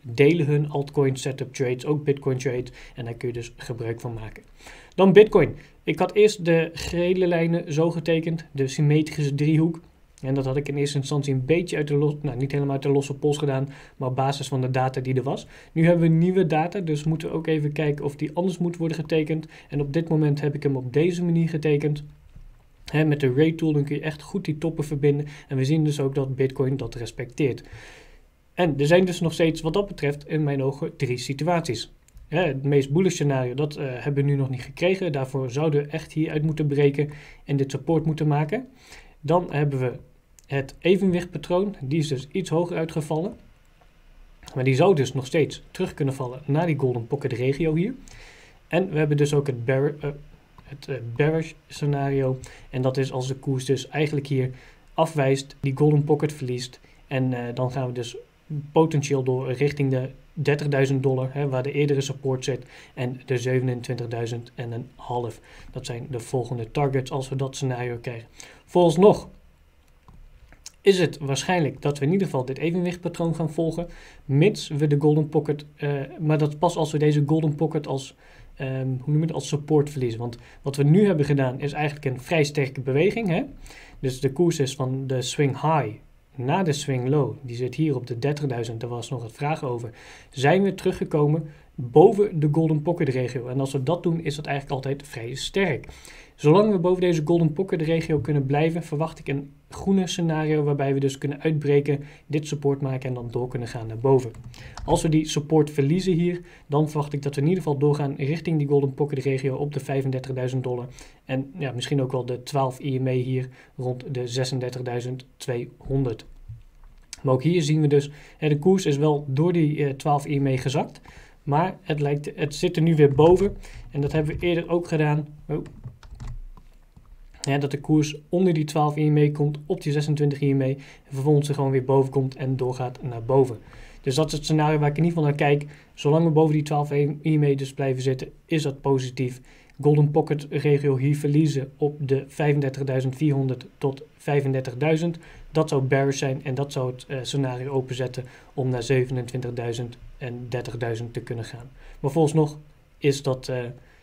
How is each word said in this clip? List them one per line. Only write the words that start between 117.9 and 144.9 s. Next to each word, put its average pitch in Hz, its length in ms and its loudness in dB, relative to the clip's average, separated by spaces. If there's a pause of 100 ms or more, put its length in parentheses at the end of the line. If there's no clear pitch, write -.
hè, 156 120 0
de 147 100 2
koers 185 260 4
is 143 120 2
wel 147 300 2
door 151 260 2
die, 151 320 2
eh, 139 40 0
twaalf 147 360 0
I 147 140 0
M 139 80 2
A 131 100 2
gezakt. 139 440 -4 (420)
Maar 165 380 0
het 151 180 -4
lijkt, 147 360 -2
het 147 200 -4
zit 180 200 -2
er 165 60 2
nu 165 140 4
weer 147 180 8
boven. 180 440 6 (340)
En 143 100 -2
dat 139 100 0
hebben 151 240 0
we 175 100 -4
eerder 170 240 0
ook 170 180 0
gedaan. 151 400 0 (200)
Oh. 151 160 -4 (1800)
Ja, 139 160 0
dat 139 140 -2
de 139 80 -6
koers 151 360 2 (140)
onder 180 240 4
die 151 100 0
twaalf 147 340 0
I 151 120 4
M 147 80 6
A 147 140 6
komt, 147 340 0
op - 160 -4
die 151 100 -2
zesentwintig 143 500 0
I 139 120 4
M 135 80 2
A. 135 40 2
En 135 120 0 (320)
vervolgens 143 400 2
er 143 60 -2
gewoon 135 160 0
weer 131 120 2
boven 135 280 4
komt 131 240 -2
en 131 220 -4
doorgaat 127 460 -4
naar 117 200 -8
boven. 123 340 4 (440)
Dus 131 140 -2
dat 156 100 2
is 147 60 -6
het 147 120 -6
scenario 156 360 2
waar 147 100 2
ik 147 80 -4
in 160 60 2
ieder 170 140 2
geval 151 200 2
naar 151 100 2
kijk. 147 180 2 (280)
Zolang 160 320 2
we 165 60 4
boven 156 220 4
die 151 100 2
twaalf 147 280 -2
I 147 460 0
M 147 60 4
A 143 120 4
dus 135 180 -6
blijven 131 280 -2
zitten, 131 300 -2 (140)
is 160 160 0
dat 139 200 -4
positief. 127 600 -2 (400)
Golden 147 300 6
Pocket 151 380 0
regio 143 480 2
hier 143 200 2
verliezen 143 600 2
op 147 300 -2
de 135 200 2
vijfendertigduizend 135 880 0
vierhonderd 135 500 0 (120)
tot 135 260 -4 (140)
vijfendertigduizend. 143 1000 0 (340)